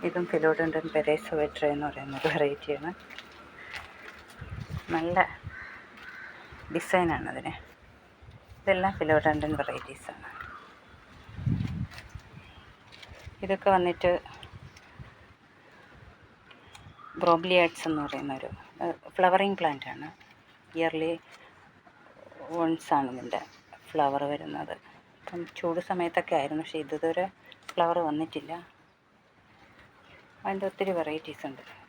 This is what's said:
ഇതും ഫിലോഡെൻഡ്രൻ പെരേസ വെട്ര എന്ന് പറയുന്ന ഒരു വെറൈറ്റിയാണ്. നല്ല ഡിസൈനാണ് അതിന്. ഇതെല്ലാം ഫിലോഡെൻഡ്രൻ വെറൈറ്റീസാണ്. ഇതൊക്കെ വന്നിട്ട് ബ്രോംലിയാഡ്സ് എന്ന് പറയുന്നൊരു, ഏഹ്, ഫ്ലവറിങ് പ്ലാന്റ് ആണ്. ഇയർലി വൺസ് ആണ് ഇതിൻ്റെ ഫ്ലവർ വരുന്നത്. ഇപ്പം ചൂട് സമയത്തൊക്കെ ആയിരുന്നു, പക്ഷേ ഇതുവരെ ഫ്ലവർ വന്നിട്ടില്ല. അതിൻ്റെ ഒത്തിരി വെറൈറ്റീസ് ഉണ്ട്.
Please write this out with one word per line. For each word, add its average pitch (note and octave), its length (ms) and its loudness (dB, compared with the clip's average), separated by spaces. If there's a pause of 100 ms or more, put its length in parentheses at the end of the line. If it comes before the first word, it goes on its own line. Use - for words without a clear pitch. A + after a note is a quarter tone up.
ഇതും F3 240 0
ഫിലോഡെൻഡ്രൻ D#3+ 600 2
പെരേസ D3+ 320 2 (120)
വെട്ര D3+ 240 0 (120)
എന്ന് D3 120 -2
പറയുന്ന C3+ 340 -8
ഒരു D#3 120 2
വെറൈറ്റിയാണ്. D3 580 0 (2000)
നല്ല E3+ 220 0 (1600)
ഡിസൈനാണ് E3+ 580 2
അതിന്. C3 200 -8 (1080)
ഇതെല്ലാം F#3+ 380 4
ഫിലോഡെൻഡ്രൻ D3+ 640 4
വെറൈറ്റീസാണ്. - 680 -8 (3250)
ഇതൊക്കെ F#3+ 320 2
വന്നിട്ട് F3 360 4 (3000)
ബ്രോംലിയാഡ്സ് E3+ 680 6
എന്ന് D3+ 180 0
പറയുന്നൊരു, C3+ 440 -6 (340)
ഏഹ്, - 120 -2 (200)
ഫ്ലവറിങ് F#3+ 440 6
പ്ലാന്റ് C#3+ 340 0
ആണ്. D#3 140 -12 (680)
ഇയർലി D#3+ 340 2 (1500)
വൺസ് E3 380 0
ആണ് C#3 180 2
ഇതിൻ്റെ A#2+ 260 -4 (500)
ഫ്ലവർ C#3+ 320 4 (100)
വരുന്നത്. D3+ 420 -6 (460)
ഇപ്പം F3 200 -10 (180)
ചൂട് E3+ 220 0 (100)
സമയത്തൊക്കെ F3 500 0
ആയിരുന്നു, D3+ 240 -2
പക്ഷേ D#3+ 220 -6
ഇതുവരെ E3 400 0 (460)
ഫ്ലവർ E3+ 260 4 (120)
വന്നിട്ടില്ല. D#3 420 -4 (1900)
അതിൻ്റെ G3 260 -2
ഒത്തിരി F#3+ 280 -2
വെറൈറ്റീസ് D#3 500 -6
ഉണ്ട്. C3 140 -12 (260)